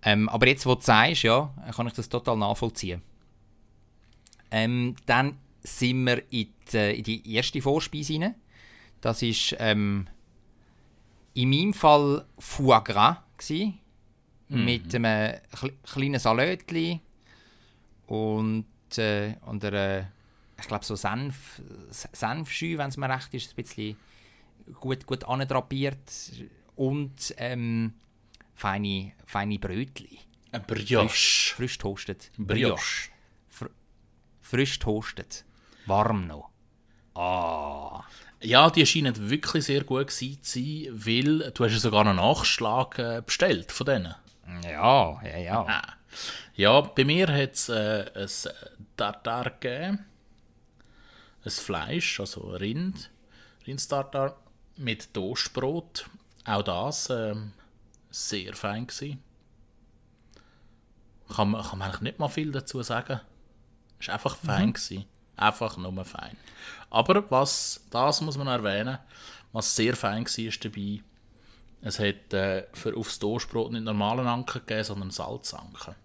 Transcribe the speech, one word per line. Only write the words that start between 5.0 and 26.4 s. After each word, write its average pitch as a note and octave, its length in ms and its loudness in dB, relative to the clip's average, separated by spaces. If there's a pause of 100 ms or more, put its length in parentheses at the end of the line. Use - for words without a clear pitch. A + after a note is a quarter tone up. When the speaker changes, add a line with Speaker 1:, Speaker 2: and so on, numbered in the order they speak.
Speaker 1:
dann C3+ 320 4 (240)
sind B2+ 420 2
wir B2 160 4 (100)
in A2+ 220 -4 (180)
die, A#2 60 2 (220)
in G#2 40 -8
die A2+ 300 -4
erste B2+ 300 0
Vorspeise D3 580 0
rein. G#3+ 140 0 (680)
Das A#2 220 0
ist, - 340 0
ähm, G#2 480 2 (1300)
in B2+ 160 2
meinem E3+ 240 4
Fall D3 520 6 (120)
Foie B2+ 460 6
Gras A#2 340 6 (200)
gsi, F#3 360 -2 (720)
Speaker 2:
Mhm. C3 180 0
Speaker 1:
mit A2+ 280 0
einem A2 460 2 (120)
kle-, C#3 300 -6
kleinen C#3 380 -2
Salätli E3 800 0 (1080)
und, A2 600 -2 (300)
äh, G#2+ 380 0 (140)
und G#2+ 180 -6
einer, G2 460 -2 (480)
ich - 80 -12
glaub, G#2 180 -4
so G#2+ 100 -4
Senf, C3 640 -6 (300)
S-, - 240 -10
Senfschü, D#3 640 -4
wenn's C#3 180 -6
mir C#3 140 -4
recht C3 240 -6
ist, B2 160 -8
ein - 60 -18
bisschen G#2+ 420 -8 (840)
gut, C3 280 -6
gut C3 160 -6
andrapiert C3+ 880 -2 (640)